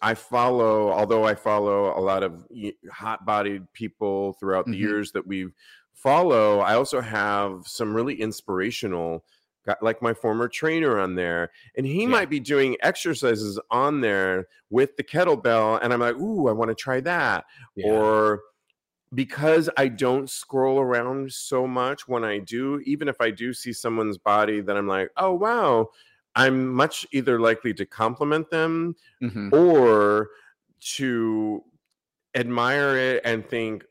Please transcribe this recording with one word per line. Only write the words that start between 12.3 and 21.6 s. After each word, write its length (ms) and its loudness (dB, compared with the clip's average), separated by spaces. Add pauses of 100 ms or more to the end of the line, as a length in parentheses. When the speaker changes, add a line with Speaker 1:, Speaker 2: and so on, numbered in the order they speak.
Speaker 1:
be 100 -2
doing 420 0
exercises 760 -2 (120)
on 300 0
there 480 0 (220)
with 260 0
the 80 -6
kettlebell, 800 2
and 100 0
I'm 80 2
like, 160 0
"Ooh, 320 -2
I 40 2
wanna 220 0
try 260 -4
that." 440 -2 (320)
Speaker 2:
Yeah. 160 -2
Speaker 1:
Or 500 4 (720)
because 600 2
I 120 2
don't 420 0
scroll 500 0
around 520 -2
so 340 -2